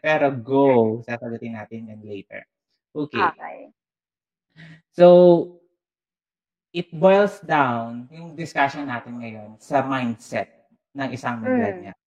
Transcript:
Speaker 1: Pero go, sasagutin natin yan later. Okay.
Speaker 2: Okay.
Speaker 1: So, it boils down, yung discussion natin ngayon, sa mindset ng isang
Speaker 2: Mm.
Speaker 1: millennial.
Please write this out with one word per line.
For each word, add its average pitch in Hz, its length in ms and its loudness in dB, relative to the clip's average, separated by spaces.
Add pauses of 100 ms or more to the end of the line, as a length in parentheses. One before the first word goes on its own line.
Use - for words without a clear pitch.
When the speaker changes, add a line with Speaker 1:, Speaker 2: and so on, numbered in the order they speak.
Speaker 1:
Pero 151 320 0
go, 120 720 2
sasagutin 117 480 -10
natin 110 400 -16
yan 107 80 -20
later. 104 400 -16 (480)
Okay. 147 320 -6
Speaker 2:
Okay. 160 340 -6 (1300)
Speaker 1:
So, 175 140 4 (1700)
it 175 160 -8
boils 196 560 4
down, 123 640 -2
yung 165 240 -20
discussion 147 560 -4
natin 120 320 -12
ngayon, 110 280 -16 (120)
sa 135 240 -2
mindset 120 640 -6 (480)
ng 135 160 -8
isang 240 260 -8
Speaker 2:
Mm. 220 60 -10
Speaker 1:
millennial. 196 600 -4